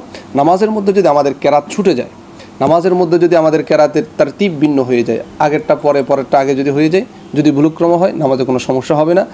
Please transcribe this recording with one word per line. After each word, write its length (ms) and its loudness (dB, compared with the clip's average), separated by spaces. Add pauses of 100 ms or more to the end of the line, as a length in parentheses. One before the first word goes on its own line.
(360)
নামাজের 360 2
মধ্যে 220 -2
যদি 140 2
আমাদের 340 2
কেরাত 280 2
ছুটে 260 0
যায়, 140 -6 (520)
নামাজের 340 0
মধ্যে 240 0
যদি 160 2
আমাদের 280 2
কেরাতের 400 0 (140)
তারতিব 420 -2
ভিন্ন 240 0
হয়ে 200 0
যায়, 160 -4 (200)
আগেরটা 360 0
পরে, 280 0
পরেরটা 360 0
আগে 160 0
যদি 140 -2
হয়ে 200 0
যায়, 160 0 (280)
যদি 180 2
ভুলক্রম 420 0
হয়, 180 0
নামাজে 340 -2
কোনো 140 -2
সমস্যা 360 -2
হবে 180 0
না। 200 2